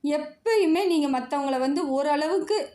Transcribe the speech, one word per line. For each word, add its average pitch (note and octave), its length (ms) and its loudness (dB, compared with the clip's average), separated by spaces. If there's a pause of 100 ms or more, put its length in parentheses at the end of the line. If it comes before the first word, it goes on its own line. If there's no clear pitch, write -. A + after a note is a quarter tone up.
எப்பயுமே D#4+ 840 0
நீங்க C#4+ 320 2
மத்தவங்கள C4+ 400 -2
வந்து C#4+ 300 0
ஓரளவுக்கு D4 840 0